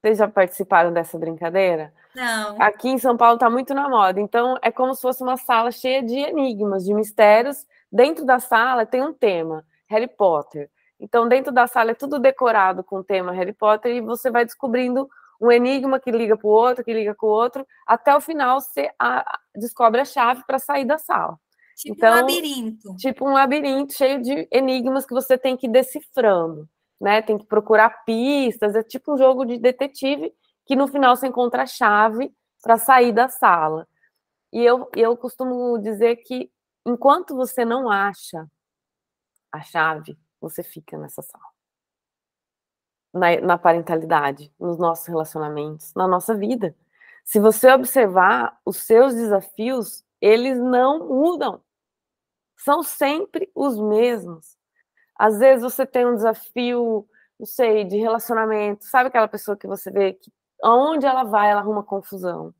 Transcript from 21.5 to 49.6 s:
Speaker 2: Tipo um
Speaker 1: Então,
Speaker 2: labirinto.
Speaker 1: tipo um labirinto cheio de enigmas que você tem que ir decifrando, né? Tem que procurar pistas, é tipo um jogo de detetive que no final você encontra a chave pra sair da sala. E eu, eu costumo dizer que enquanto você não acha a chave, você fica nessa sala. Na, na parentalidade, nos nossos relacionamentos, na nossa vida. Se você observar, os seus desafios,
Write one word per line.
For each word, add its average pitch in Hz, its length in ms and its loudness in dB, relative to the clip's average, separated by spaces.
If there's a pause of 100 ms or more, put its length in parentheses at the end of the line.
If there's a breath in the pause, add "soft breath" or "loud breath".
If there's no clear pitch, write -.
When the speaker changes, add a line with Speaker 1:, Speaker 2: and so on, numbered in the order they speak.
Speaker 2:
Tipo 208 180 -12
um - 20 -10
Speaker 1:
Então, 226 160 6
Speaker 2:
labirinto. 247 840 -2
Speaker 1:
tipo 262 300 -6
um 277 60 0
labirinto 277 600 0
cheio 269 280 0
de 269 300 -4
enigmas 262 520 0
que 240 120 -10
você 254 200 0
tem 254 220 -4
que 262 80 -8
ir 226 60 -4
decifrando, 196 1000 0 (300)
né? 208 240 0
Tem 214 160 -2
que - 60 -16
procurar 214 600 2
pistas, 226 720 -2
é 220 80 0
tipo 294 320 -6
um - 20 -2
jogo 262 260 4
de 240 140 -6
detetive 269 720 -2 (400)
que 269 40 2
no 277 120 2
final 269 280 2
você 262 120 -6
encontra 247 360 -2
a 254 40 -4
chave 220 680 0 (280)
pra 226 160 4
sair 247 340 6
da 226 160 2
sala. 165 600 0 (640)
E 233 100 -2
eu, 247 320 2
eu 226 220 2
costumo 247 600 -4
dizer 226 380 -2
que 254 320 -12 (360)
enquanto 277 500 0
você 247 300 -2
não 240 240 -2
acha 196 600 -6 (1040)
a 160 100 -14
chave, 156 560 -4 (220)
você 165 240 -12
fica - 340 -18
nessa - 240 -16
sala. - 220 -20 (1700)
Na, 175 280 2
na 175 160 0
parentalidade, 160 1000 -2
nos 175 200 -8
nossos 165 300 -2
relacionamentos, 156 840 -8
na 185 140 -2
nossa 185 260 -2
vida. 208 400 -4 (500 soft breath)
Se - 140 -2
você 220 320 6
observar, 202 960 2
os 202 120 -6
seus 247 360 4
desafios, 226 920 -4 (160)